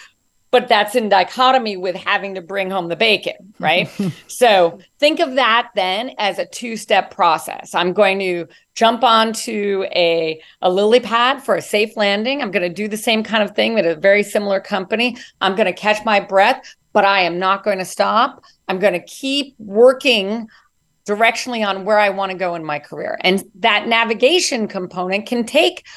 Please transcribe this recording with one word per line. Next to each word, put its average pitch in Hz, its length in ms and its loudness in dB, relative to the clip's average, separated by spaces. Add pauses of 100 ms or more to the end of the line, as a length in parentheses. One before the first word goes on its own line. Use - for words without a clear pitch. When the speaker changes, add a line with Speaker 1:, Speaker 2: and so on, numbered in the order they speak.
(520)
Speaker 1:
But 247 160 2
that's 208 260 2
in 226 160 0
dichotomy 220 680 2
with 180 180 -4
having 190 400 -4
to 185 60 -8
bring 190 280 -6
home 185 180 -4
the 170 80 -6
bacon, - 640 -2
right? 165 380 0
Speaker 2:
<laughs> - 320 -6
Speaker 1:
So 190 500 4 (220)
think 302 200 2
of 294 140 -2
that 240 400 2
then 202 460 -2
as 196 180 -2
a 180 80 -6
two-step 214 640 -4
process. - 640 -2
I'm 175 200 0
going 196 260 2
to 175 260 -4 (300)
jump 233 280 2
onto 220 840 0 (100)
a, 165 440 0 (220)
a 185 80 2
lily 208 300 4
pad 240 420 0
for 214 140 -2
a 170 60 -2
safe 220 360 -2
landing. 214 440 -2
I'm 214 100 -6
gonna 175 180 -2
do 202 180 -6
the 214 100 -8
same 220 260 0
kind 214 180 0
of 202 140 -4
thing 220 180 0
with 190 140 2
a 165 80 0
very 196 260 4
similar 202 380 -2
company. 220 580 -4 (240)
I'm 190 140 0
gonna 185 180 0
catch 214 320 -2
my 208 140 2
breath, 196 560 2 (180)
but 202 100 4
I 196 180 4
am 175 180 -2
not 196 240 0
gonna 190 220 -2
stop. 214 580 0 (240)
I'm 185 100 -4
gonna 180 240 2
keep 277 560 -6
working 220 920 2 (580)
directionally 226 600 -2
on 190 160 -4
where 208 160 2
I 208 100 2
wanna 190 260 -4
go 175 200 -4
in 165 80 -10
my 151 160 -6
career. - 420 -10
And 190 220 0 (120)
that 208 320 0
navigation 233 800 0
component 185 580 -6
can 240 180 -4
take - 420 0 (120)